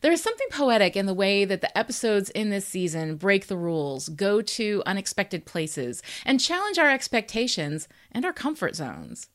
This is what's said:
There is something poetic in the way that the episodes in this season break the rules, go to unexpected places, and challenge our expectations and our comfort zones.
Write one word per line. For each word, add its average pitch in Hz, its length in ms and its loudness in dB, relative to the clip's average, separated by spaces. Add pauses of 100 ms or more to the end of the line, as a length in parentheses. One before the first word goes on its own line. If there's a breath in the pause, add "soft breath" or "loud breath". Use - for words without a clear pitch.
There 302 100 4
is 330 120 4
something 480 280 -2
poetic 226 460 4
in 196 100 0
the 190 80 0
way 202 300 4
that 190 160 0
the - 180 0
episodes 214 520 0
in 208 200 -2
this 196 160 -2
season 160 480 -2
break 196 320 2
the 190 100 -4
rules, 156 520 -2
go 202 340 2
to 208 440 -2
unexpected 196 600 -4
places, 147 560 -4 (220 loud breath)
and 262 160 4
challenge 370 380 0
our 302 120 6
expectations 220 960 -2 (240 soft breath)
and 247 140 -4
our 370 80 0
comfort - 420 -4
zones. 82 600 -10